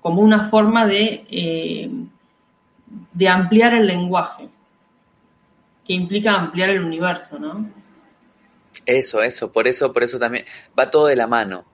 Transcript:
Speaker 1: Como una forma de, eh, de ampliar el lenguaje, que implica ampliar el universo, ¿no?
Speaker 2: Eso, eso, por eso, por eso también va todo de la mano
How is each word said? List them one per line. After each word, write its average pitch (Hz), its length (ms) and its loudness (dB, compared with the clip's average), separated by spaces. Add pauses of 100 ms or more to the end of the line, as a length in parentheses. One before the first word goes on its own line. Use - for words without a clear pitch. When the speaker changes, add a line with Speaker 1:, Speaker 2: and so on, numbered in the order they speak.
Speaker 1:
Como 170 200 0
una 214 280 4
forma 220 360 2
de, 208 440 -2
eh, 165 600 -6 (1200)
de 180 160 2
ampliar 214 440 4
el 220 140 4
lenguaje, 180 600 -4 (1400)
que 190 80 -6
implica 196 420 -2
ampliar 180 340 -2
el 190 140 0
universo, 165 560 -6
¿no? 185 300 -10 (1160)
Speaker 2:
Eso, 123 360 0
eso, 117 300 -4
por 113 160 2
eso, 127 240 0
por 120 120 0
eso 120 160 -6
también 120 260 -4 (320)
va 131 120 2
todo 151 180 4
de 139 80 4
la 117 120 0
mano 104 460 -2